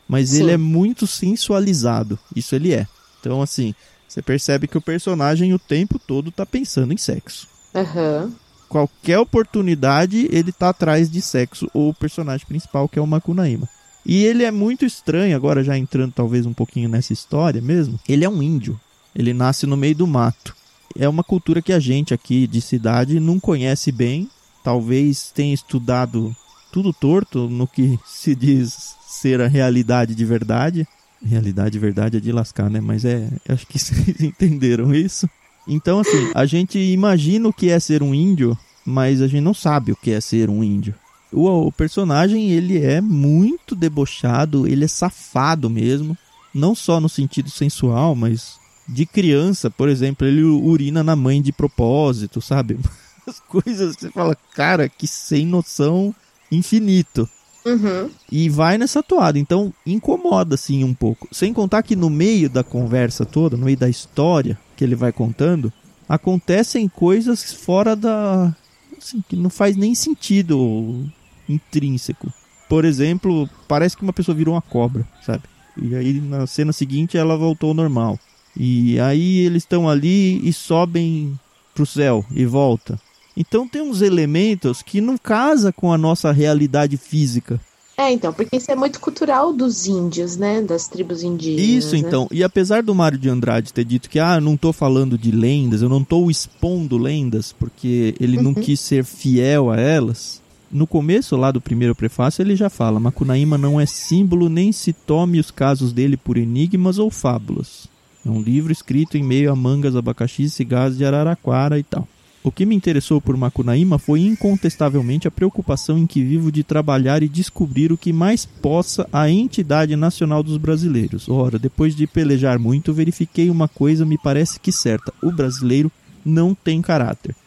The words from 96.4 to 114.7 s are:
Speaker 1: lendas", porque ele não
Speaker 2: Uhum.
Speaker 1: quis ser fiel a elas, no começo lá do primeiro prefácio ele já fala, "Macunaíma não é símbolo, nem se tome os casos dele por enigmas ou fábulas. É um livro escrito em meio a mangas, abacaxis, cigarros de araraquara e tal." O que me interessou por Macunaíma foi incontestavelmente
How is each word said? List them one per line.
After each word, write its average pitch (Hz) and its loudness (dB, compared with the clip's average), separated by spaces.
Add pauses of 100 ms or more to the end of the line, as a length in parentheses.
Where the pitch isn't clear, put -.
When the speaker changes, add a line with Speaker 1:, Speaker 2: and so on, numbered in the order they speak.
Speaker 1:
lendas", 123 -2
porque 120 -2
ele 123 2
não 127 2
Speaker 2:
Uhum. 139 0
Speaker 1:
quis 151 0
ser 135 0
fiel 131 2
a 113 0
elas, 127 -2 (300)
no 147 0
começo 165 0
lá 131 2
do 123 -2
primeiro 120 0
prefácio 127 -2
ele 196 2
já 202 2
fala, 110 0
"Macunaíma 135 2
não 143 2
é 147 4
símbolo, 175 2
nem 175 2
se - -2
tome 165 0
os 151 -2
casos 135 0
dele 135 0
por 123 -4
enigmas 170 0
ou 214 0
fábulas. - -6 (380)
É 113 -4
um 110 -2
livro 139 0
escrito 156 -2
em 143 -2
meio 139 2
a 139 2
mangas, 131 0
abacaxis, 120 -2
cigarros 127 -2
de 139 0
araraquara 143 0
e 143 -2
tal." - -6 (380)
O 135 0
que 190 -2
me 220 2
interessou 156 0
por 139 -2
Macunaíma 131 2
foi 147 0
incontestavelmente 165 0